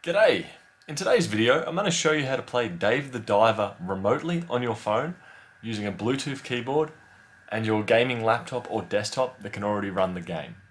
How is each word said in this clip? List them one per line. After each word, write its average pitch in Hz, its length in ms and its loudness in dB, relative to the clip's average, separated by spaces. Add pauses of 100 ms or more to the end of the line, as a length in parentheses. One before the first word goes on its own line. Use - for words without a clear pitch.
G'day! 175 440 4 (420)
In 151 80 -8
today's 214 300 4
video, 113 400 4
I'm 165 100 -6
gonna 196 160 0
show 160 220 2
you 147 120 0
how 131 120 -2
to 123 40 -4
play 120 280 -2
Dave 117 420 0
the 123 80 -6
Diver 107 600 2
remotely 135 680 0
on 123 140 0
your 117 100 -2
phone 120 420 -2 (460)
using 107 240 -6
a 101 60 -2
Bluetooth 127 500 -4
keyboard 135 520 -2 (580)
and 110 140 -2
your 110 180 2
gaming 117 400 4
laptop 117 480 0
or 107 100 -2
desktop 107 600 -2
that 101 100 -10
can 101 100 -10
already 104 280 -2
run 92 240 -2
the 90 80 -8
game. 78 340 -8 (160)